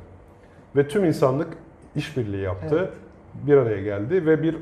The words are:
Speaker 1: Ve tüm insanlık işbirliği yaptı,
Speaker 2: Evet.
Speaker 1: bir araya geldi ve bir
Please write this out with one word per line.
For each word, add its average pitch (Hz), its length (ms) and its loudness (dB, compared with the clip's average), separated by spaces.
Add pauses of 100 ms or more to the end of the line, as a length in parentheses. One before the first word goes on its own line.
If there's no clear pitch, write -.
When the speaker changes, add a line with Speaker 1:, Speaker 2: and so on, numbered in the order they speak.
(760)
Speaker 1:
Ve 139 120 4
tüm 202 180 0
insanlık 143 420 2 (480)
işbirliği 104 460 -4
yaptı, 95 380 -4
Speaker 2:
Evet. 185 140 -4 (400)
Speaker 1:
bir 139 240 4
araya 110 240 2
geldi 107 440 -2
ve 156 180 4
bir 160 180 -2